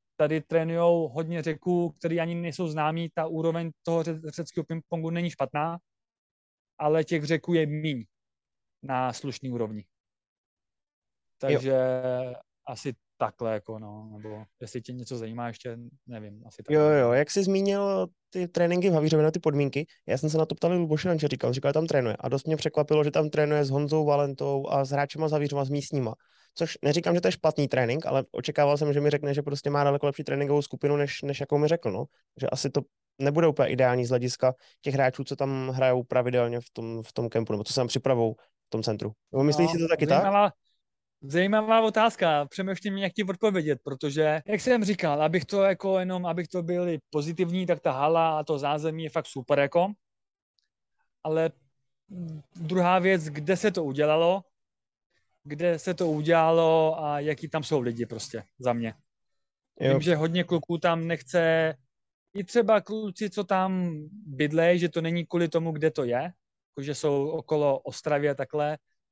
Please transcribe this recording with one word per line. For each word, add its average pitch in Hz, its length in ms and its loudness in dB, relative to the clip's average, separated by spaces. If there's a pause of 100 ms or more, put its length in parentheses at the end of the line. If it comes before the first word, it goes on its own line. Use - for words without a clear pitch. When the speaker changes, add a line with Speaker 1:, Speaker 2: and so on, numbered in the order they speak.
(160)
Speaker 1:
tady 151 260 2
trénujou 165 680 2
hodně 160 340 -6
Řeků, 170 480 0
který 170 300 -4
ani 170 160 -2
nejsou 170 320 -6
známí. 156 420 -2
Ta 160 180 -4
úroveň 160 440 -2 (120)
toho 165 200 0
ře-, 160 220 -6
řeckého 156 380 -8
pingpongu 165 460 -6
není 170 200 -2
špatná, 151 480 -4 (1000)
ale 156 260 2
těch 151 200 -2
Řeků 156 300 0
je 160 120 4
míň 147 400 -4 (800)
na 127 300 -2
slušný - 380 -8
úrovni. 110 320 -6
Speaker 2:
Jo. - 60 -20 (1500)
Speaker 1:
Takže 135 400 0 (880)
asi 143 280 -10 (240)
takhle, 113 360 -4
jako, 110 260 -8
no, 107 380 -16
nebo 107 260 -14 (180)
jestli 120 200 -10
tě 123 120 -14
něco 123 240 -12
zajímá 113 300 -10
ještě, 117 300 -12 (300)
nevím, 107 400 -16
asi - 160 -20
tak. 147 100 0
Speaker 2:
Jo, 151 80 6
jo, 147 300 6
jak 143 200 4
jsi 202 120 0
zmínil 196 640 2 (220)
ty 180 180 -4
tréninky 175 420 2
v 180 40 6
Havířově 156 300 4
na 156 80 4
ty 160 80 -6
podmínky, 143 480 0 (180)
já 113 120 0
jsem 151 120 -2
se 156 80 0
na 160 80 4
to 160 100 -6
ptal 170 180 0
i 180 40 2
Luboše 165 320 0
Lanče, 156 180 0
říkal, 127 260 -2
říkal, 135 160 0
že 139 40 0
tam 160 140 0
trénuje 123 320 0
a 127 100 -6
dost 135 180 -2
mě 160 100 0
překvapilo, 151 460 2
že 147 80 0
tam 151 180 2
trénuje 151 360 2
s 135 40 -4
Honzou 147 360 0
Valentou 139 640 0
a 139 160 0
s 131 40 -10
hráčema 143 380 -2
z 147 40 0
Havířova, 143 340 0
s 131 40 -6
místníma, 139 460 -4 (400)
což - 260 -6
neříkám, 170 340 2
že 175 60 2
to 180 60 2
je 185 40 4
špatný 151 360 0
trénink, 131 380 0
ale 131 260 0
očekával 143 460 2
jsem, 147 160 0
že 143 80 2
mi 147 80 2
řekne, 143 240 0
že 143 80 -2
prostě 143 280 -4
má 143 140 2
daleko 143 220 2
lepší 143 180 -2
tréninkovou 143 380 0
skupinu, 147 360 -2
než, 143 240 -2
než 143 180 -6
jakou 143 180 -2
mi 147 100 4
řekl, 160 240 0
no. 110 140 -6 (340)
Že 135 80 -4
asi - 220 -2
to 135 120 0 (380)
nebude 147 280 2
úplně 143 220 2
ideální 123 360 2
z 117 40 -8
hlediska 127 440 0 (280)
těch 139 120 -4
hráčů, 135 300 0
co 135 120 -8
tam 135 340 -4
hrajou 127 340 2
pravidelně 123 560 0
v 117 140 -14
tom, 113 300 -8
v - 100 -18
tom 120 160 -4
kempu, 113 240 -2
nebo 104 100 -4
co - 100 -6
se 135 60 0
tam 123 80 0
připravou 117 460 2 (340)
v - 20 -20
tom 113 140 -4
centru. 110 280 -4 (200)
Nebo 135 120 0
myslíš 151 240 4
Speaker 1:
No, 165 40 2
Speaker 2:
si 170 60 0
to 165 100 0
taky 156 180 0
Speaker 1:
zajímavá, 196 440 4
Speaker 2:
tak? - 40 -6 (680)
Speaker 1:
zajímavá 208 600 2
otázka. 214 640 2
Přemýšlím, 190 520 -6
jak 196 160 -4
ti 214 100 -4
odpovědět, 180 600 0
protože, 151 600 0
jak 208 160 -2
jsem 247 220 2
říkal, 170 400 0
abych 165 220 0
to 196 180 0
jako 190 360 2
jenom, 185 260 -4
abych 170 220 -4
to 180 160 -4
byli 175 360 -2 (100)
pozitivní, 170 560 -2
tak 170 140 0
ta 160 120 0
hala 156 480 2
a 151 40 -4
to 147 160 -2
zázemí 151 440 -2
je 156 60 -8
fakt 160 180 -4
super, 139 320 0
jako. 170 320 2 (1300)
Ale 160 280 0 (1040)
druhá 175 440 2
věc, 180 240 2
kde 151 340 -2
se 214 140 0
to 185 120 -2
udělalo, 151 580 2 (1040)
kde 156 360 -2
se 185 140 -4
to 175 140 0
udělalo 160 960 4
a 147 160 -2
jaký 151 300 -4
tam 156 140 -2
jsou 147 180 0
lidi 117 240 -2
prostě 110 380 -10 (160)
za 123 140 0
mě. 117 200 -4 (840)
Speaker 2:
Jo. 131 120 2
Speaker 1:
Vím, 135 100 4
že 165 140 2
hodně 165 280 0
kluků 170 340 -2
tam 165 300 0
nechce, 165 640 0 (600)
i 196 100 -6
třeba 214 380 4
kluci, 214 480 -6
co 202 140 -6
tam 185 540 0 (140)
bydlej, 165 680 2
že 165 100 0
to 165 120 -4
není 165 240 -2
kvůli 170 240 0
tomu, 165 220 -2
kde 156 200 0
to 151 120 -2
je, 120 180 -2 (500)
jako 143 100 -12
že 143 140 -6
jsou 143 340 0
okolo 147 500 0
Ostravy 147 500 -2
a 139 60 -2
takhle, 147 420 -4 (340)